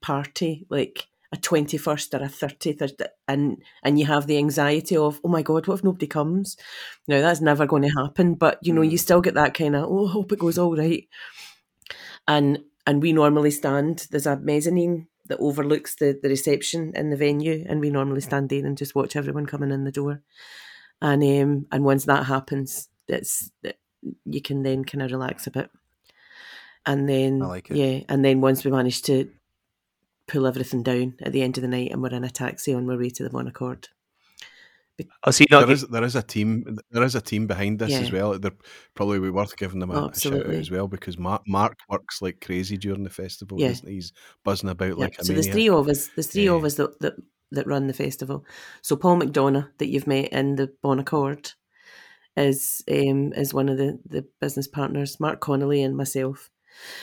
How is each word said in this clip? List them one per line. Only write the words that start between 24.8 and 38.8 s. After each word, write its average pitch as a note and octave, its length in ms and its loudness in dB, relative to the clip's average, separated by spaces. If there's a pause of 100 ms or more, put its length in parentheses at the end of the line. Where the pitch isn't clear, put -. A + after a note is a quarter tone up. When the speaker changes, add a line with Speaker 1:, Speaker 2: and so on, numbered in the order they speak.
Speaker 1:
kinda C#3 240 -6
relax C3 380 -6
a - 40 -8
bit. - 200 -6 (1160)
And C#3 220 2
then, C3+ 340 2
Speaker 2:
I - 40 -2
like F2+ 240 -10
it. D3 60 -2
Speaker 1:
yeah, C3+ 320 2
and C#3 160 4
then C3+ 160 6
once C3+ 240 4
we C#3 60 0
manage B2+ 320 0
to C3+ 280 2 (960)
pull C3 200 0
everything B2+ 360 -2
down B2+ 400 0
at - 100 -6
the C3+ 100 0
end C3 160 -2
of B2+ 40 -4
the B2+ 60 -2
night B2 240 -4
and C3 100 -4
we're C3 120 -2
in B2 100 -6
a B2+ 60 -8
taxi - 440 -6
on B2 160 -2
our B2+ 60 -2
way B2 140 -2
to - 120 -10
the B2 80 -6
Bon B2+ 160 -6
Accord. B2+ 420 -10 (1080)
Be- - 120 -14 (160)
Speaker 3:
Oh, C#3+ 60 2
so D3 180 6
you're D3 120 10
not A#2+ 60 8
Speaker 4:
There C3+ 100 6
Speaker 3:
get- C3+ 80 -2
Speaker 4:
is, - 40 -10
there A#2 160 -2
is A#2+ 120 -2
a A#2+ 60 0
team, A2 560 -2 (120)
there A#2 120 0
is B2+ 120 0
a B2+ 60 -4
team A2 260 -4
behind G2+ 320 -2
this A2+ 140 -2
as B2 180 -2
Speaker 1:
Yeah. F#2+ 120 -2
Speaker 4:
well. G2+ 160 0
They're G2 140 -4 (420)